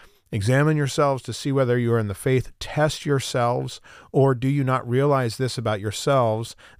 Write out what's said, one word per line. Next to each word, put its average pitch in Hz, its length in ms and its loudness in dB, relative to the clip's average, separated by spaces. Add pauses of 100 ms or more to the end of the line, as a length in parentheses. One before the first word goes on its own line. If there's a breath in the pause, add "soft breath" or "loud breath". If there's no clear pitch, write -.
(320 loud breath)
"Examine 131 440 2
yourselves 139 480 0
to 120 80 -10
see 139 200 -6
whether 127 260 2
you 117 160 2
are 117 60 4
in 107 80 -2
the 98 80 -6
faith. 131 440 0
Test - 460 -2
yourselves, 131 720 -2 (320 loud breath)
or 135 220 4
do 123 140 -4
you 143 160 0
not 127 260 -2
realize 131 480 2
this 127 200 -4
about 107 220 -2
yourselves, 113 760 0 (240 loud breath)